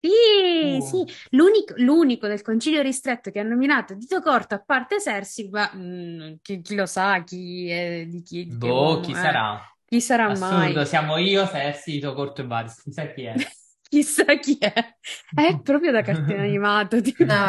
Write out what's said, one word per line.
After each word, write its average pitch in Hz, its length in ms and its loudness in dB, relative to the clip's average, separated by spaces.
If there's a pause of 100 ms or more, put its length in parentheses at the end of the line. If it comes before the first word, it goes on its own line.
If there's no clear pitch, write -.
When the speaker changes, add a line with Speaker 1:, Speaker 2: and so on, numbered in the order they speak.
Speaker 1:
Sì, 359 800 4
Speaker 2:
Uh. - 0 -
Speaker 1:
sì. 349 260 -2 (240)
L'unico, 349 460 4
l'unico 247 500 4
del 208 160 -4
concilio 294 400 0
ristretto 254 480 -4
che 202 80 -6
ha 202 60 -4
nominato 247 500 0
dito 254 280 -4
corto, 247 320 2
a 202 100 -8
parte 277 360 -2
Cersei, 202 500 -8
ma, 208 240 -2
mm, 170 680 -12
chi, 190 200 -10
chi 208 120 -10
lo 196 120 0
sa 185 360 0
chi 180 460 -10
è, 170 380 -6
di 170 160 -12
chi, 175 240 -12
di 127 100 -12
che 120 140 -2
Speaker 2:
Boh, - 0 -
Speaker 1:
uomo 143 300 2
Speaker 2:
chi 175 120 -6
Speaker 1:
è. - 20 -6
Speaker 2:
sarà? 113 460 -2 (240)
Speaker 1:
Chi 233 160 0
sarà 233 300 2
Speaker 2:
Assurdo, 196 100 -2
Speaker 1:
mai? 185 440 2
Speaker 2:
siamo 156 340 0
io, 190 280 2
Cersei, 147 480 -6
dito 139 200 -4
corto 139 280 -6
e 127 40 -8
Varys. 117 360 -8
Chissà 147 300 -10
chi 131 120 -14
è. 113 100 -10
Speaker 1:
<laughs> - 240 -6 (320)
Chissà - 480 4
chi - 200 0
è. 208 140 0 (600)
È 180 280 4
proprio 294 280 2
da 226 120 2
cartone 160 400 -2
Speaker 2:
<laughs> - 0 -
Speaker 1:
animato, 208 580 0
tipo, 269 240 2
Speaker 3:
No, 214 100 2 (140)